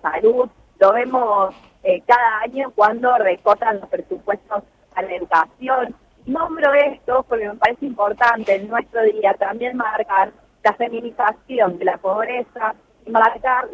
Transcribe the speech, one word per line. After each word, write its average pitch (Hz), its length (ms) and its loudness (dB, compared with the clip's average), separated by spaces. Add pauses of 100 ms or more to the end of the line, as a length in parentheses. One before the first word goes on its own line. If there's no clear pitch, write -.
salud. 226 480 0 (300)
Lo 196 140 6
vemos, 233 600 0 (300)
eh, - 240 0
cada 233 320 2
año 247 320 -6
cuando 233 460 2
recortan 208 640 0
los 208 80 -16
presupuestos 196 760 -6 (320)
a 185 60 -4
la - 140 -6
educación. 240 800 -2 (320)
Nombro 320 480 -2
esto 277 540 0
porque 220 220 -4
me 208 60 -10
parece 247 300 -2
importante 220 720 0
en 202 140 -8
nuestro 226 340 -4
día 208 300 2
también 233 420 -4
marcar 214 560 -2 (320)
la 208 100 2
feminización 226 1040 -2
de 185 80 -4
la 180 120 0
pobreza 226 760 -4 (320)
y 220 60 -12
marcar 240 640 2